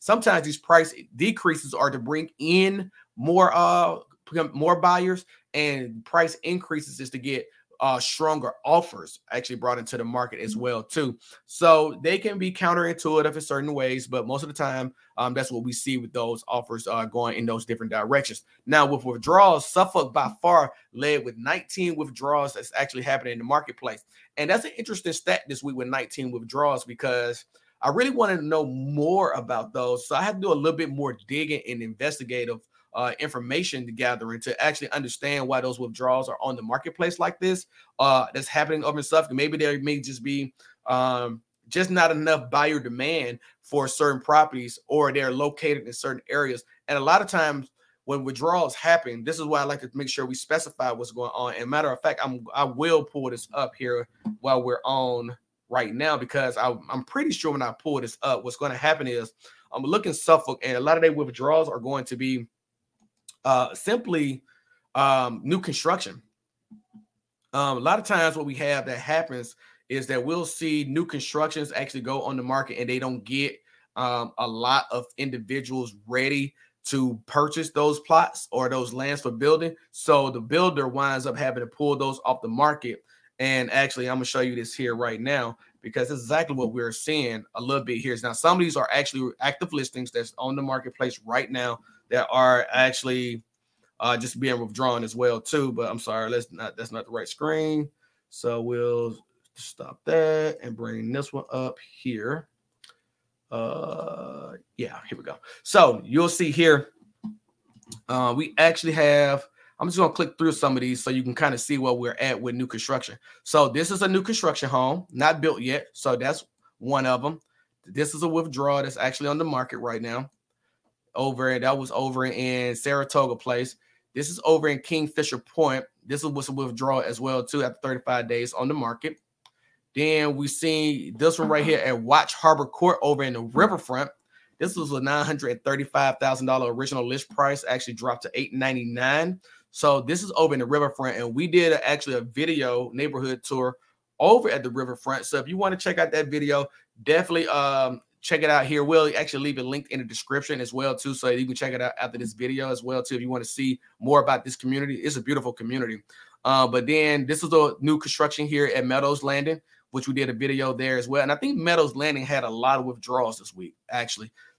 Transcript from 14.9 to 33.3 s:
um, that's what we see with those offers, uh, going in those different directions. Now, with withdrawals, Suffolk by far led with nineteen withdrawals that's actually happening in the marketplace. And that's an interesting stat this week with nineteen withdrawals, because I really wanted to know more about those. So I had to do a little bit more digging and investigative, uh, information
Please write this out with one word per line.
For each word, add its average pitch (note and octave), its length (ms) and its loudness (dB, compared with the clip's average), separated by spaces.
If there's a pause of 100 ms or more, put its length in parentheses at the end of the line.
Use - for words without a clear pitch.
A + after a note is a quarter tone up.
um, B2 160 0
that's B2+ 180 -4
what A#2+ 140 -6
we B2 80 -4
see C3 240 -4
with A#2 160 -8
those A#2 340 -4
offers, A#2 400 -4
uh, A2+ 200 -2
going A#2 320 -4
in A#2 80 -4
those A2+ 180 -4
different A2+ 260 -6
directions. A2+ 520 -2 (240)
Now, D3 180 6
with C#3 220 0
withdrawals, D3 600 6
Suffolk F#3 460 2
by C3 180 0 (120)
far E3 320 6 (180)
led C#3+ 320 0
with A#2 140 -10
nineteen E3+ 580 -2
withdrawals C#3 560 -2
that's A#2 240 -12
actually C3 260 -2
happening C3 300 -2
in A#2 60 -8
the A#2 60 -10
marketplace. B2+ 600 -2 (320)
And D3 140 0
that's A#3 160 2
an - 100 -12
interesting G3+ 380 -6
stat - 340 0
this C#3 140 -10
week C#3 140 -6
with B2+ 120 -6
nineteen C3 420 -6
withdrawals, B2 540 0
because A#2+ 640 -4 (340)
I C3+ 80 0
really A#3+ 220 2
wanted A3 280 2
to D3+ 80 -6
know D#3 200 2
more D3 640 0
about A2+ 400 -4
those. B2 340 -2
So D3 100 -2
I D#3 60 2
had G#3 120 -2
to F#3+ 60 -8
do F#3+ 120 2
a - 20 6
little D3+ 220 2
bit D#3 140 -2
more C3+ 260 -4 (120)
digging D3 400 -4
and A#2+ 140 -8
investigative, A#2+ 800 -6 (340)
uh, A#2+ 240 -2
information C3+ 760 -4